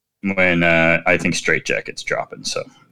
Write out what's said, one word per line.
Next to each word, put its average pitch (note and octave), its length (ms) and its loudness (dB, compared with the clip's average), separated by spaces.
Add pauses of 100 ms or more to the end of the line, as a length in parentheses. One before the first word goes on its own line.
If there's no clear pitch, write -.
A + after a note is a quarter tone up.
(340)
when, F2+ 280 2
uh, E2 420 4
I F2+ 140 4
think E2+ 160 -2
Straight D2+ 300 -2
Jacket's - 400 -6
dropping. - 400 -8
So - 180 -6 (300)